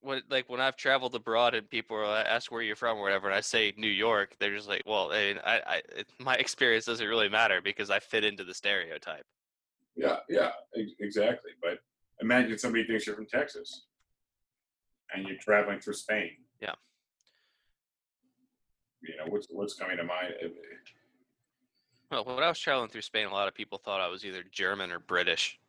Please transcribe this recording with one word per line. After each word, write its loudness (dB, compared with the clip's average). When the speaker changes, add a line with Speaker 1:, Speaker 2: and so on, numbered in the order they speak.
Speaker 1:
when, -4
like, 0
when -4
I've 2
traveled 2
abroad 4
and -2
people -4
are, 0
like, 2
ask 0
where -4
you're -2
from 0
or -4
whatever, 2
and 2
I 4
say 2
New -2
York, 2
they're 0
just -8
like, -2
"Well, 0
I 2
mean, -6
I, 4
I, -2
it, -10
my 0
experience 2
doesn't -2
really 4
matter 4
because -2
I 2
fit 0
into 0
the -12
stereotype." -4
Speaker 2:
Yeah, 0
yeah, 2
ex-, -4
exactly. 0
But -2
imagine 4
somebody 2
thinks 0
you're -4
from -10
Texas -4
and -6
you're -8
traveling 2
through -8
Spain. -2
Speaker 1:
Yeah. -6
Speaker 2:
You -12
know, -8
what's, -4
what's -6
coming -6
to -4
mind? -4
Uh, -6
Speaker 1:
Well, -2
when -2
I 4
was 0
traveling 0
through -10
Spain, -2
a -6
lot 2
of -6
people -10
thought -4
I 0
was -8
either -8
German -2
or -8
British. 0